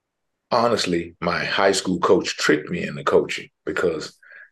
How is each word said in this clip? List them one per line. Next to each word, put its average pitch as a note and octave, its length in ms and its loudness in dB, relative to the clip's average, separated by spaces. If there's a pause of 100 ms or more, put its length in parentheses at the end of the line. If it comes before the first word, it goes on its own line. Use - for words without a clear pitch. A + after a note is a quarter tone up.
(520)
honestly, F#2+ 680 0
my E2+ 240 -2
high G2 280 2
school F#2 280 -2
coach - 380 2
tricked - 320 0
me E2+ 140 -6
into D2 200 -10
coaching - 460 0 (160)
because - 520 -4 (340)